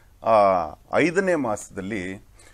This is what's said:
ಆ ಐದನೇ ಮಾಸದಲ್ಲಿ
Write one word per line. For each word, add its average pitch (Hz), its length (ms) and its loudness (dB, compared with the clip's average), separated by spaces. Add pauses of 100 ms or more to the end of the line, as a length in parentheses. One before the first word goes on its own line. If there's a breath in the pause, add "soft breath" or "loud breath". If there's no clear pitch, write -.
(260 soft breath)
ಆ 113 100 4 (580)
ಐದನೇ 175 420 0
ಮಾಸದಲ್ಲಿ 98 920 -8 (280 soft breath)